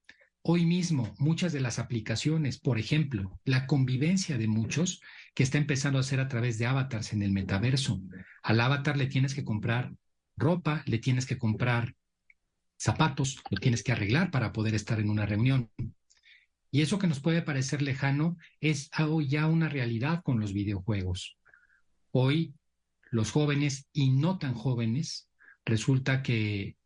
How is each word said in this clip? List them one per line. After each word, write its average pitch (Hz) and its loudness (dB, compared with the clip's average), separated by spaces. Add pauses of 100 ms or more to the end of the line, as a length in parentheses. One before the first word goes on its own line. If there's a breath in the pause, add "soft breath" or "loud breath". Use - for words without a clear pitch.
(400 loud breath)
"Hoy 170 2
mismo 165 0
muchas 165 0
de 143 -4
las 120 -2
aplicaciones, 131 -2
por 120 0
ejemplo, 110 -2
la 131 2
convivencia 139 2
de 110 0
muchos, 110 -2 (320 loud breath)
que - 2
está 139 2
empezando 139 0
a - 2
hacer 131 0
a 131 -2
través 117 -2
de 117 -2
avatars 127 -2
en 104 0
el 101 2
metaverso. 98 0 (420 loud breath)
Al 110 4
avatar 139 0
le 131 0
tienes 135 0
que 135 -4
comprar 117 -2 (460)
ropa, 160 0
le 113 0
tienes 127 0
que - -4
comprar 117 0 (840)
zapatos, - 0
lo 101 -2
tienes 120 2
que 127 -2
arreglar 113 0
para 117 -2
poder 110 0
estar 107 -2
en 104 0
una 104 0
reunión". 117 2 (1000 loud breath)
Y 139 2
eso 190 0
que 190 2
nos 143 0
puede 165 2
parecer 139 -2
lejano 139 0 (220 loud breath)
es 151 -2 (100)
hoy 156 0
ya 151 2
una 160 2
realidad 135 -2
con 120 0
los 101 -2
videojuegos. 98 -4 (720 soft breath)
Hoy 143 2 (560)
los 110 0
jóvenes 143 0
y 135 2
no 160 2
tan 131 -4
jóvenes, 120 -2 (380 loud breath)
resulta 131 2
que 104 -2